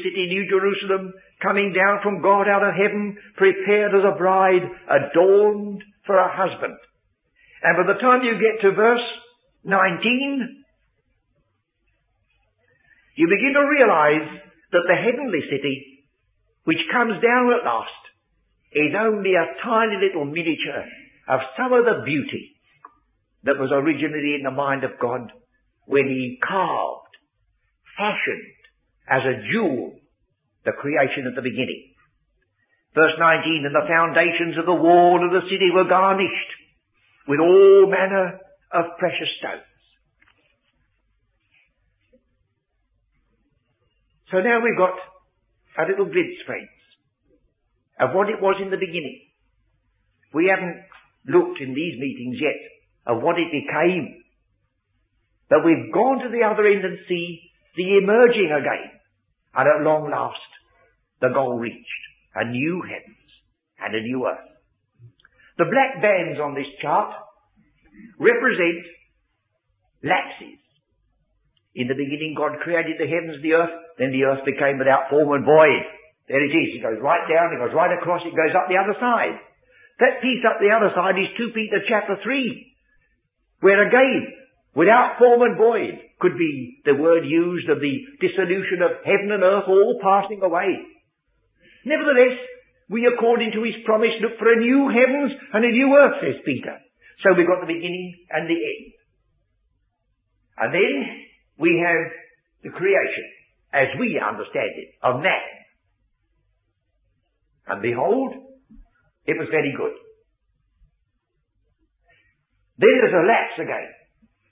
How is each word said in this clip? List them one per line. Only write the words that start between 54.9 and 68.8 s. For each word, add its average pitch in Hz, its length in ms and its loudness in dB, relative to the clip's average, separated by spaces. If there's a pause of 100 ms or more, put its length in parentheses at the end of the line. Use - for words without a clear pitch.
But 151 160 4
we've 139 260 2
gone 247 280 0
to 247 100 -8
the 233 140 -2
other 214 220 0
end 202 200 2
and 175 200 -10
see 175 460 -8 (240)
the 185 220 0
emerging 214 520 4
again. 139 420 -4 (600)
And 131 140 2
at 151 160 4
long 156 260 0
last, 123 300 -6 (800)
the 127 100 0
goal 123 300 -2
reached, - 440 -12 (300)
a 107 120 -4
new 147 360 -4
heavens - 640 -18 (340)
and 101 160 -10
a 110 80 -4
new 123 240 -6
earth. - 240 -8 (1080)
The 170 80 0
black 240 360 0
bands 170 380 -2
on 143 160 -6
this 135 100 -8 (160)
chart 165 320 -2 (1040)
represent 180 720 0 (1120)